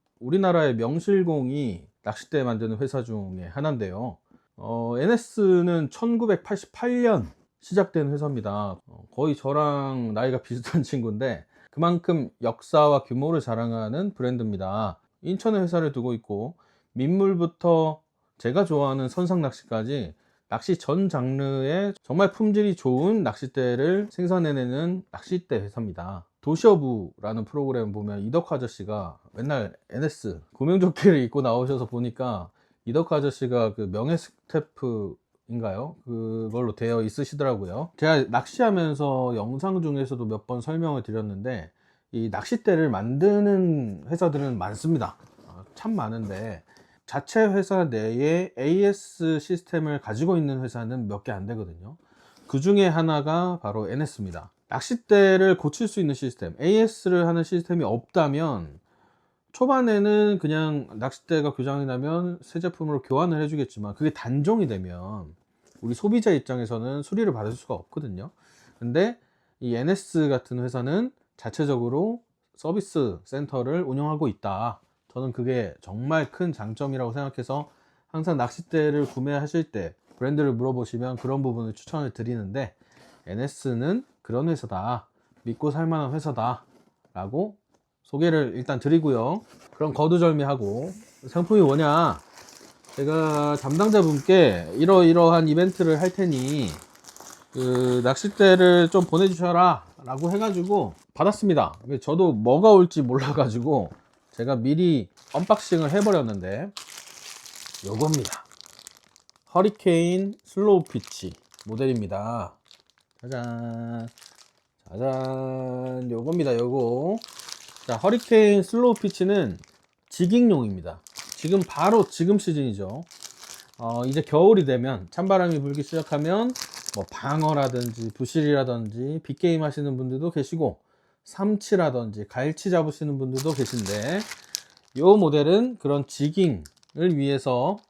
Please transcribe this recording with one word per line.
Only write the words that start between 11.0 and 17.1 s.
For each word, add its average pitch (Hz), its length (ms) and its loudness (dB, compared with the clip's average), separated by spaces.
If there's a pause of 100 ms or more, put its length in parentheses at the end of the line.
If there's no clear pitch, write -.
그만큼 170 500 0 (140)
역사와 143 600 2
규모를 147 340 -2
자랑하는 117 760 -4
브랜드입니다. 107 840 -4 (240)
인천에 196 380 -2
회사를 165 320 -2
두고 123 220 -4
있고 113 420 -8 (360)
민물부터 170 1120 0 (340)